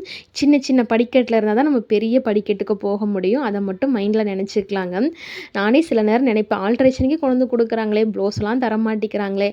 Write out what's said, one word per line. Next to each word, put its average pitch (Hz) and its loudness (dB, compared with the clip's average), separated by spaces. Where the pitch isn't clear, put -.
சின்ன 285 2
சின்ன 262 2
படிக்கட்டுல 233 2
இருந்தா 214 2
தான் 277 2
நம்ம 247 0
பெரிய 220 2
படிக்கட்டுக்கு 208 -2
போக 202 -2
முடியும். 202 0
அதை 208 -2
மட்டும் 202 -2
மைண்ட்ல 214 0
நினைச்சுக்கலாங்க. 196 -4
நானே 214 2
சில 233 0
நேரம் 220 2
நினைப்பேன், 214 0
"ஆல்ட்ரேஷனுக்கே 262 0
கொண்டு 269 0
வந்து 254 0
கொடுக்குறாங்களே, 226 0
ப்ளவுஸ்லாம் 208 -2
தர 220 -2
மாட்டேங்கிறாங்களே." 208 -2